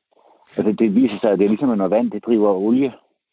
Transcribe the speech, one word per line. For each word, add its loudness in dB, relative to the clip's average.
Altså, 0
det 0
viser 2
sig, 0
at 0
det 2
er 2
ligesom, 0
når -2
vand, 0
det -10
driver 2
olie -2